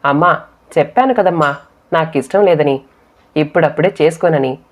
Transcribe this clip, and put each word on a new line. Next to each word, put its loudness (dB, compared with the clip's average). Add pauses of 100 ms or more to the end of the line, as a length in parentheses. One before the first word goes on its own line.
అమ్మా, 2 (360)
చెప్పాను 0
కదమ్మా 0 (380)
నాకిష్టం 0
లేదని, 0 (560)
ఇప్పుడప్పుడే -2
చేసుకోనని 0 (120)